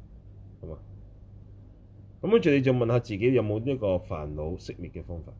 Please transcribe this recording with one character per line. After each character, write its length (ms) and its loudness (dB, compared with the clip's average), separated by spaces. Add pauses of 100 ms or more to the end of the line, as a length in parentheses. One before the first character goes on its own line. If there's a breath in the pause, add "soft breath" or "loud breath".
(640)
係 60 -14
嘛？ 100 -12 (1400)
咁 100 -4
跟 120 6
住 80 4
你 100 6
就 120 4
問 140 2
下 140 2
自 160 -6
己 160 4
有 100 4
冇 220 -2
呢 120 -2
個 100 -2 (100)
煩 380 -6
惱 240 -6
息 160 -12
滅 180 -12
嘅 100 -12
方 200 -12
法。 180 -16